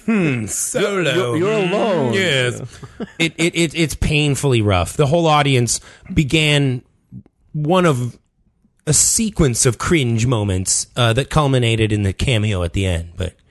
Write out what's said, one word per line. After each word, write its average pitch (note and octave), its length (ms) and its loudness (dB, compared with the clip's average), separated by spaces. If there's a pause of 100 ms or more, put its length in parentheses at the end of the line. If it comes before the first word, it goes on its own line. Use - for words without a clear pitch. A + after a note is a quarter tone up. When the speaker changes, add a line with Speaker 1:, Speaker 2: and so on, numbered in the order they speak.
Speaker 1:
Hmm, D#3+ 400 0
Solo. - 880 -2
Speaker 2:
You're, - 60 -2
you're F#3 100 0 (160)
Speaker 1:
Mm, F3 80 -2
Speaker 2:
alone. F3+ 400 0
Speaker 1:
yes." C3+ 480 0 (580)
It, E3 200 -2
it, E3+ 160 0
it, E3 200 -2
it's D#3+ 200 -2
painfully C#3+ 680 0
rough. F#2+ 380 0
The D3 80 2
whole E3 200 2
audience C#3+ 540 2 (320)
began D3 720 2 (720)
one E3+ 320 2
of B2 320 0 (680)
a D3+ 60 0
sequence E3+ 720 0
of A#2+ 140 0
cringe A#2+ 480 0
moments, G#2 720 -2
uh, A#2 180 2
that C3+ 160 -2
culminated A#2 640 2
in G#2 100 0
the F#2+ 100 0
cameo G#2+ 500 -2
at E2+ 120 -4
the G2 100 -2
end. E2+ 320 -4
But F2 160 -6 (180)